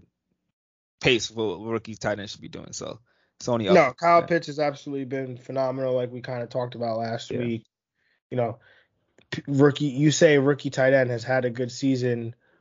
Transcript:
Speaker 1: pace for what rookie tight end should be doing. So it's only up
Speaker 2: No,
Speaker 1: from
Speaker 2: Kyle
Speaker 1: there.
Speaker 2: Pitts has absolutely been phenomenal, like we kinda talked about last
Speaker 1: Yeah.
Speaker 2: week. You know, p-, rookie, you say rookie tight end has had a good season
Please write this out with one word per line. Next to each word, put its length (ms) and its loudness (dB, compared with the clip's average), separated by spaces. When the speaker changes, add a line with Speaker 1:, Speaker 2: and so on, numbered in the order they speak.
Speaker 1:
pace 280 2
for 300 -4
what 120 -10
rookie 240 -6
tight 240 -4
end 120 -12
should 100 -16
be 80 -16
doing. 240 -14
So 260 -12
it's 100 -6
only 200 0
up 60 6
Speaker 2:
No, 100 8
Speaker 1:
from 100 -2
Speaker 2:
Kyle 280 4
Speaker 1:
there. 60 -8
Speaker 2:
Pitts 200 0
has 100 -10
absolutely 460 -4
been 320 -8
phenomenal, 580 -4
like 160 -2
we 120 -12
kinda 260 -8
talked 260 -6
about 240 -4
last 320 -6
Speaker 1:
Yeah. 80 -4
Speaker 2:
week. 280 -4
You 80 -6
know, 200 -2
p-, 160 -8
rookie, 400 4
you 240 2
say 280 6
rookie 320 2
tight 240 4
end 160 4
has 120 -4
had 220 0
a 60 -2
good 200 -4
season 640 -2